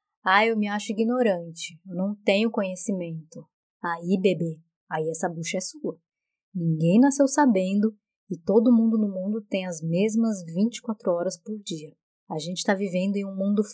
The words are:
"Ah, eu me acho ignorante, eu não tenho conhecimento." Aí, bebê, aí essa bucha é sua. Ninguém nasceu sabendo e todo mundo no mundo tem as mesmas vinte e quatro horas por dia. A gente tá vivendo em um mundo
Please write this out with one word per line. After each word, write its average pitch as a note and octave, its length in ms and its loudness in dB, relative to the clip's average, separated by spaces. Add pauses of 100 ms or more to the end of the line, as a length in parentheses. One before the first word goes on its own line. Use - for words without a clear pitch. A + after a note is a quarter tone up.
(220)
"Ah, G#3 240 4
eu A3+ 100 2
me G#3 120 0
acho G#3 240 -4
ignorante, G3+ 960 0
eu F#3 80 -12
não G3 200 -2
tenho G#3 360 2
conhecimento." F3+ 960 -6 (360)
Aí, E3+ 360 -2
bebê, E3+ 400 0 (300)
aí D#3+ 220 -4
essa E3 180 -2
bucha E3 300 -6
é - 20 -4
sua. - 400 -8 (540)
Ninguém E3 460 4
nasceu C#4 260 6
sabendo G#3+ 680 2 (360)
e E3+ 80 -6
todo A3+ 340 4
mundo A3+ 240 4
no G#3 160 0
mundo G3+ 300 -4
tem F#3+ 240 -4
as D#3+ 160 -8
mesmas G#3 600 0
vinte F#3+ 320 -2
e - 40 -16
quatro G#3 300 -4
horas F3 260 -2
por G#3+ 220 -12
dia. D#3 360 -12 (360)
A D#3+ 80 -6
gente E3+ 240 -8
tá G#3+ 100 2
vivendo F#3+ 440 -2
em G3 100 -4
um G3 100 -10
mundo G3+ 260 0 (120)